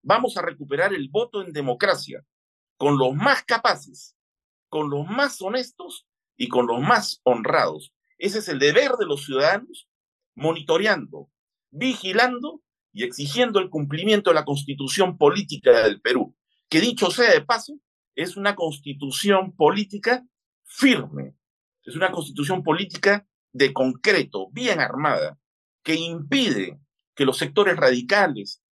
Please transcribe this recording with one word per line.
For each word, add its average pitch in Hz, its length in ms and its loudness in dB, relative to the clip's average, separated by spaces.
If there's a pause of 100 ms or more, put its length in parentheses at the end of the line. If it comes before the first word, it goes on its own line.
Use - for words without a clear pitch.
Vamos 220 320 0
a 185 60 -4
recuperar 151 520 -2
el 143 160 -6
voto 208 320 -4
en 180 120 -12
democracia 151 720 -2 (520)
con 139 200 2
los 127 160 2
más 254 300 2
capaces, - 760 -4 (520)
con 151 200 -4
los 147 180 -4
más 269 340 -2
honestos 247 640 -8 (300)
y 123 140 -6
con 123 180 2
los 120 140 -2
más 208 420 0
honrados. 113 720 0 (240)
Ese 208 220 -4
es 208 100 -8
el 143 100 -6
deber 160 400 4
de 196 60 0
los 143 200 -6
ciudadanos, 151 640 -2 (480)
monitoreando, 160 920 -2 (420)
vigilando 247 920 -2 (300)
y - 120 -8
exigiendo 202 560 -2
el 185 100 -2
cumplimiento 170 600 0
de 160 40 6
la 151 100 0
Constitución 139 720 -2
Política 143 680 4
del 104 180 0
Perú, 113 340 -2 (340)
que 180 120 4
dicho 220 300 0
sea 240 200 4
de 156 100 6
paso, 233 380 -4 (360)
es 180 200 -6
una 202 200 0
constitución 147 1000 -2
política 208 720 2 (400)
firme, 156 680 0 (480)
es 123 120 -16
una 180 160 0
constitución 147 520 -6
política 190 640 0 (260)
de 135 180 2
concreto, 131 800 -2
bien 226 280 -2
armada, 120 600 -2 (440)
que 160 100 -2
impide 165 840 -2 (360)
que 139 100 2
los 131 120 0
sectores 170 400 2
radicales 131 960 2